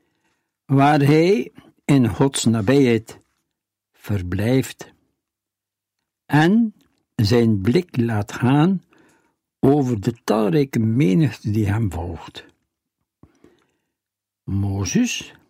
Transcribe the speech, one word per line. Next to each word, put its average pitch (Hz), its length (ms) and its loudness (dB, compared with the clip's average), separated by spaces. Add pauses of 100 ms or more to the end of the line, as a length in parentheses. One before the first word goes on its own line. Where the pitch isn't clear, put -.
(640)
waar 143 360 2
hij 160 520 2 (320)
in 131 240 2
Gods 135 360 -2
nabijheid 113 760 0 (720)
verblijft 101 1000 -4 (1300)
en 202 500 2 (400)
zijn 113 460 2
blik 127 360 -2
laat 117 360 -4
gaan 147 500 0 (800)
over 135 400 0
de 117 140 -4 (100)
talrijke 180 540 -2
menigte 127 720 0
die 104 160 -2
hem 104 260 -2
volgt. 85 540 -12 (2000)
Mozes 98 920 -4 (160)